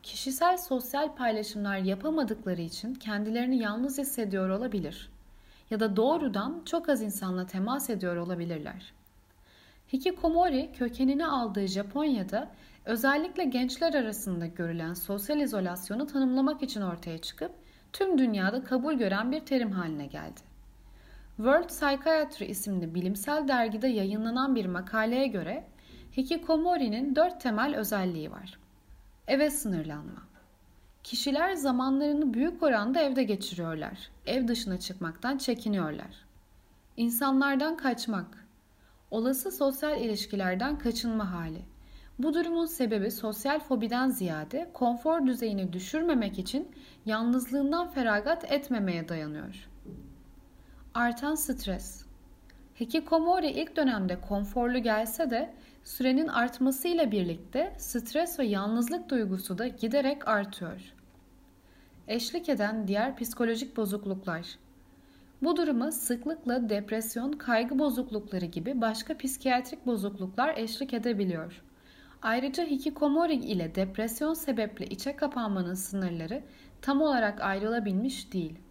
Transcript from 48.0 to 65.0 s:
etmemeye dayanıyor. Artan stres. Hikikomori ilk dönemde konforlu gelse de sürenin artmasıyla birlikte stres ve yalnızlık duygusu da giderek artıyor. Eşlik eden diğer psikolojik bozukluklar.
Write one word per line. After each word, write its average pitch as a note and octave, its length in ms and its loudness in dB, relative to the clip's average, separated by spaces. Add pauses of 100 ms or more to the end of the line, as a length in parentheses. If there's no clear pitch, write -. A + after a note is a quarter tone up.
etmemeye G3 560 0
dayanıyor. D#3 600 -8 (1300)
Artan A#3+ 400 2
stres. - 720 -4 (760)
Hikikomori D#4+ 720 2
ilk - 260 -4
dönemde G#3 440 2
konforlu A#3+ 580 0
gelse A3+ 520 0
de A#3+ 240 -2 (300)
sürenin C4 440 2
artmasıyla C4 840 2
birlikte G3+ 680 0
stres D4+ 600 -2
ve C4 80 2
yalnızlık A3+ 640 0
duygusu F#3+ 480 0
da A#3 80 -2
giderek C4 640 0
artıyor. G3 640 -2 (1120)
Eşlik A#3+ 400 -2
eden G#3+ 400 0
diğer A3 280 2
psikolojik A#3 600 -2
bozukluklar. F#3+ 680 -4 (960)